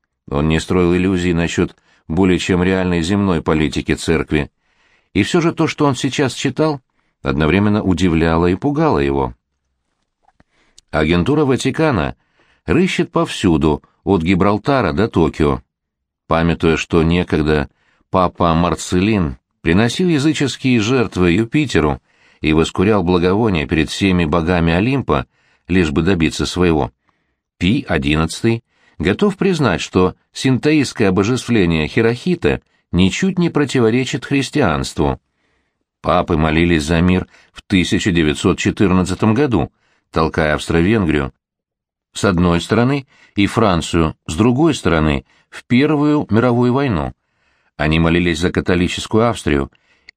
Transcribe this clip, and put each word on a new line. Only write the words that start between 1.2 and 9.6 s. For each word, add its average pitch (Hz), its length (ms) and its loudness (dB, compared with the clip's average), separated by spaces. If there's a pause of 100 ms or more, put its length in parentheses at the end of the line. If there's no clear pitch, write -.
насчет 85 440 -2 (300)
более 90 320 2
чем 90 240 0
реальной 90 400 0
земной 95 400 -2
политики 78 520 -2
церкви. 73 560 -2 (640)
И 95 100 0
все 175 160 0
же 160 120 0
то, 165 140 -2
что 147 180 -4
он 143 100 0
сейчас 135 380 -4
читал, 147 480 -4 (420)
одновременно 82 600 2
удивляло 82 640 2
и 90 80 2
пугало 143 440 -2
его. 69 360 -2 (1600)